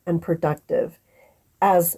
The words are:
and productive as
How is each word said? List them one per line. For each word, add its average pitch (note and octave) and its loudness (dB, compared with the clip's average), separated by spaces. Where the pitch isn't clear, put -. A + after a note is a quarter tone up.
and E3+ -2
productive E3 -4
as F3+ 2